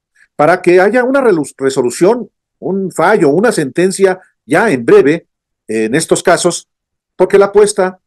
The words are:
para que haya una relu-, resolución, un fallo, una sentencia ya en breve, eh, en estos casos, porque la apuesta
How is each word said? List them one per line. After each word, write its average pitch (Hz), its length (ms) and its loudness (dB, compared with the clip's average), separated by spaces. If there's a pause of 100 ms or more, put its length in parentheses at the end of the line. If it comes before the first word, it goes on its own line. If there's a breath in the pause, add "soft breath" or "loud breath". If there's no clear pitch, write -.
(360 soft breath)
para 170 280 0
que 180 180 4
haya 214 220 0
una 269 180 0
relu-, 180 360 -2
resolución, 135 720 -2 (280)
un 185 340 -6
fallo, 170 380 0
una 196 220 0
sentencia 185 680 -2 (240 loud breath)
ya 185 280 0
en 127 120 -2
breve, 165 440 2 (400)
eh, 110 180 -4
en 110 80 -4
estos 160 300 -2
casos, 170 440 -2 (480)
porque 190 220 0
la 196 80 4
apuesta 202 600 0